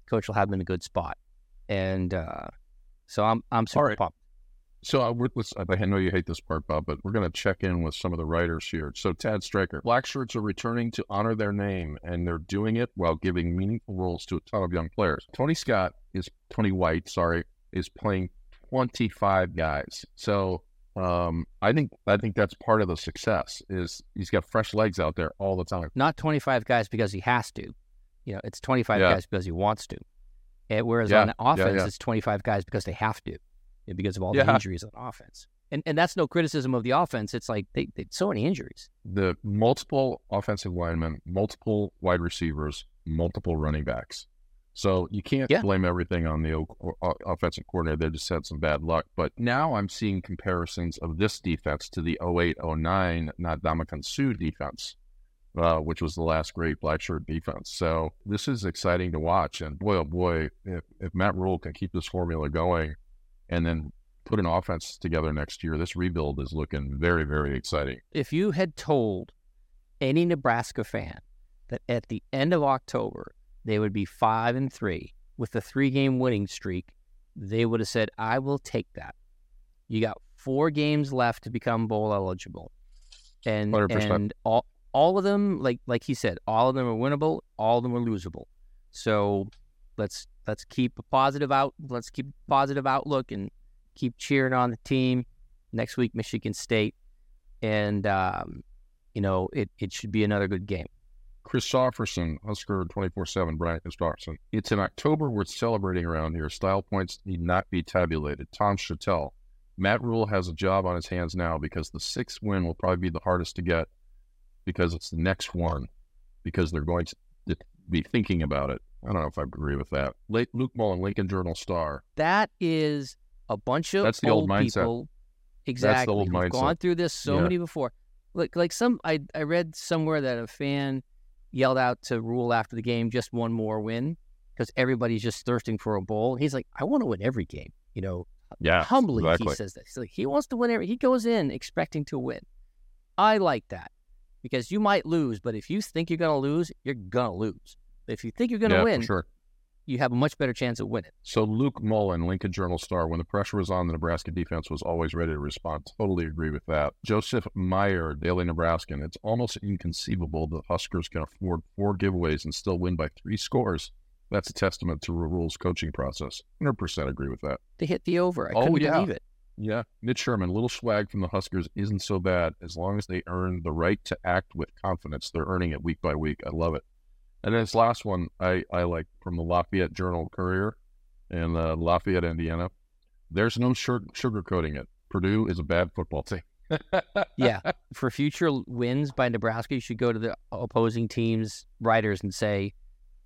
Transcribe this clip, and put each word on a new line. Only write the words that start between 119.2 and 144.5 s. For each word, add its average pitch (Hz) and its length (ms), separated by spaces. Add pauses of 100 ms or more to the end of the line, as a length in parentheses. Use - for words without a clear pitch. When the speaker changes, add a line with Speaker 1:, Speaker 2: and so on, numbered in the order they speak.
Speaker 2:
know 76 80
if - 80
I 73 60
agree 71 340
with 69 140
that. 69 240 (160)
Late 113 240
Luke 127 200
Mullen, 98 280
Lincoln 98 260
Journal 90 260
Star. 80 500 (120)
Speaker 1:
That 185 420
is 151 600 (320)
a 104 80
bunch 143 340
of 202 120
Speaker 2:
That's 110 160
the - 100
old 107 140
Speaker 1:
old 95 60
Speaker 2:
mindset. 104 260
Speaker 1:
people. 117 320 (580)
Speaker 2:
That's - 0
the 139 40
Speaker 1:
Exactly. 123 440
Speaker 2:
old 98 180
Speaker 1:
We've 90 80
Speaker 2:
mindset. 90 120
Speaker 1:
gone 139 260
through 175 160
this 170 180
so - 240
Speaker 2:
Yeah. 175 60
Speaker 1:
many 175 160
before. 160 340 (400)
Look, - 240
like 175 160
some, 240 320
I, 160 160 (140)
I 156 80
read 160 340
somewhere 156 460
that 123 160
a 117 80
fan 139 560 (500)
yelled 131 260
out 123 240
to 117 180
Rhule 120 320
after 113 220
the 113 80
game, 117 280
"Just 120 220
one 117 200
more 110 280
win," 120 360 (400)
'cause - 200
everybody's 120 460
just - 240
thirsting 113 320
for 107 160
a 95 80
bowl. 110 320
He's 135 180
like, 131 220
"I - 80
wanna 240 240
win 101 160
every 117 220
game," 69 280 (220)
you 98 80
know. 90 240 (320)
Speaker 2:
Yeah, 92 240
Speaker 1:
Humbly, 185 400
Speaker 2:
exactly. 82 300
Speaker 1:
he - 20
says 98 200
that. - 120
He's - 100
like, 123 140
he - 160
wants 277 220
to 254 80
win 233 160
every, 214 160
he 240 80
goes 254 300
in 214 260
expecting - 540
to 147 120
win. 127 220 (760)
I 214 220
like 151 300
that 90 240 (500)
because 127 300